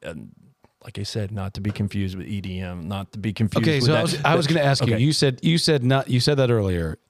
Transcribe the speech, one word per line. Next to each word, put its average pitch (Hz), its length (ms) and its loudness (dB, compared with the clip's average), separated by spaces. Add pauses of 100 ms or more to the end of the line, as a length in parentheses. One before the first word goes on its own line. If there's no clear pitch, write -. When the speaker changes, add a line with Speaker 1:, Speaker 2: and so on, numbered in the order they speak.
Speaker 1:
and 71 300 -14 (500)
like - 160 -14
I 101 60 -6
said, 104 300 -6
not 98 220 -6
to 101 60 -8
be 101 100 -2
confused 98 460 -4
with 90 80 -10
E 101 140 -6
D 92 200 -8
M, 90 280 -8
not 98 240 -8
to 107 80 -12
be 101 140 -4
confused - 340 0
Speaker 2:
Okay, 151 120 2
Speaker 1:
with 123 80 2
Speaker 2:
so 147 40 4
Speaker 1:
that. 156 80 4
Speaker 2:
I - 20 2
was, - 220 -2
I 147 120 4
was 156 120 2
gonna 165 140 2
ask 139 240 2
you. 113 100 2
Speaker 1:
Okay. 113 80 2
Speaker 2:
You 151 80 4
said, 139 320 2
you 165 140 4
said 151 260 2
not, 135 260 2
you 123 120 2
said 147 140 2
that 131 140 4
earlier. 92 480 0 (120)